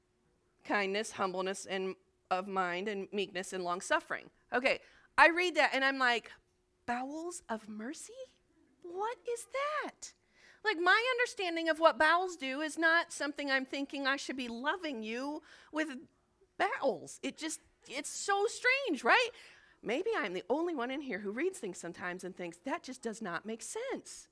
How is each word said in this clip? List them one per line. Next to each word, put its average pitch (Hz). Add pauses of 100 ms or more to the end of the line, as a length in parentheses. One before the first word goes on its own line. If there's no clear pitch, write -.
(640)
kindness, 202
humbleness, 190
and 190 (340)
of 185
mind, 190
and 196
meekness, 190
and 185
long-suffering." 175 (200)
Okay, 254 (380)
I 302
read 339
that 277
and 269
I'm 269
like, 240 (540)
"Bowels 294
of 220
mercy? 311 (500)
What 381 (100)
is 480
that?" 554 (500)
Like, 392
my 392
understanding 370
of 311
what 320
bowels 339
do 269
is 311
not 330
something 285
I'm 262
thinking 277
I 269
should 277
be 247
loving 277
you 262 (280)
with 311 (480)
bowels. 254
It 277
just, 311 (280)
it's 285
so 403
strange, 494
right? 392 (500)
Maybe 302
I'm 214
the 180
only 330
one 247
in 285
here 262
who 196
reads 320
things 190
sometimes 180
and 180
thinks, 175
"That 311
just -
does 226
not 185
make 226
sense." -